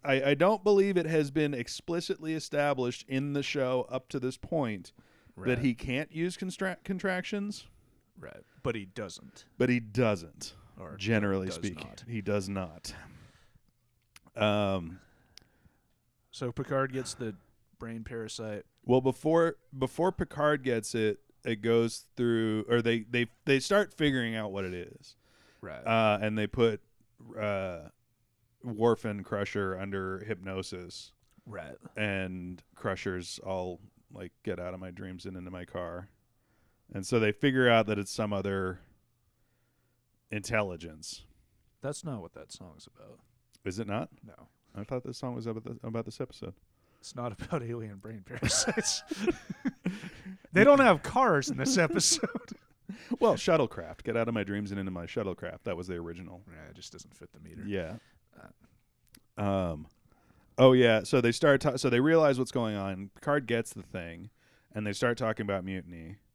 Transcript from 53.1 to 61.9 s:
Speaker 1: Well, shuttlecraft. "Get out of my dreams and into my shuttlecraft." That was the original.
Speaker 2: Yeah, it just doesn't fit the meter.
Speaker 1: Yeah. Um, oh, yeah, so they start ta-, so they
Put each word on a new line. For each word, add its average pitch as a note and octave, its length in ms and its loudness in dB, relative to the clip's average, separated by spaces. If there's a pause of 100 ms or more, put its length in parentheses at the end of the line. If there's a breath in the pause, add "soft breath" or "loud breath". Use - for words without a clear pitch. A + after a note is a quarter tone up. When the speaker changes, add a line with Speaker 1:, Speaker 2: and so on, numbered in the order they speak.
Speaker 1:
Well, G#3+ 140 6
shuttlecraft. G#2+ 680 0
"Get A2+ 140 -2
out A2+ 100 2
of A#2+ 60 -2
my G#2+ 100 0
dreams G2+ 280 -4
and G2+ 80 -6
into F#2+ 120 -4
my F2 140 -8
shuttlecraft." F2+ 580 -6
That F2+ 140 -4
was F2+ 100 -8
the F#2 80 -6
original. E2+ 540 -10
Speaker 2:
Yeah, D#2 200 -20
it - 60 -20
just - 160 -18
doesn't - 240 -20
fit - 160 -20
the - 80 -20
meter. E2+ 260 -16
Speaker 1:
Yeah. F#2+ 300 -4 (1400 soft breath)
Um, F#2 500 -2 (680 soft breath)
oh, C3 160 10
yeah, A#2 300 6
so C3 180 4
they A#2 100 6
start C#3 300 6
ta-, C3+ 160 0
so B2+ 120 0
they A#2+ 100 6